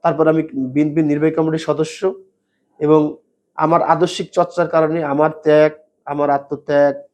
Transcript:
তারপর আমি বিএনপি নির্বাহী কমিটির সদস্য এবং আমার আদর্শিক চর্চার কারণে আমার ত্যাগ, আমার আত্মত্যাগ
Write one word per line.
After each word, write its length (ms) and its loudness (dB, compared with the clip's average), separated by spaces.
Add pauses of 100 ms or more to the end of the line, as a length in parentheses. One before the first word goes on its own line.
তারপর 260 2
আমি 160 2 (100)
বিএনপি 500 -2
নির্বাহী 300 0
কমিটির 260 -2
সদস্য 540 -4 (680)
এবং 360 2 (400)
আমার 280 2
আদর্শিক 480 -2
চর্চার 360 -2
কারণে 360 0
আমার 260 0 (140)
ত্যাগ, 280 4 (340)
আমার 240 -4
আত্মত্যাগ 680 0 (180)